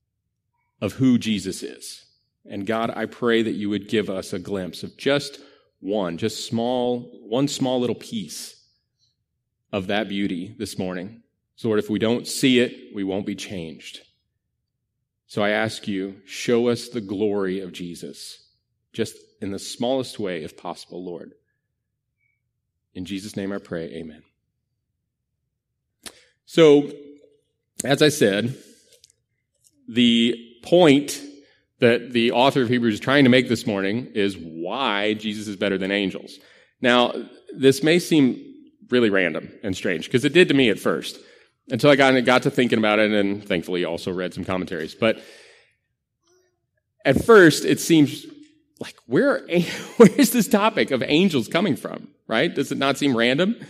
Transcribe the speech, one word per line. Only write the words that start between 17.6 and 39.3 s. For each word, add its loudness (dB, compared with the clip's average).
of -14
Jesus, -16
just -8
in -8
the -10
smallest -6
way, -6
if -14
possible, -14
Lord. -14
In -12
Jesus' -10
name -6
I -8
pray, -10
amen. -14
So, 6
as 2
I 6
said, 0
the 2
point 4
that 2
the 2
author 4
of -2
Hebrews 0
is -8
trying 4
to 8
make 4
this -2
morning -4
is 0
why -4
Jesus -8
is -8
better 0
than -2
angels. -4
Now, 2
this 4
may 4
seem 0
really 2
random -2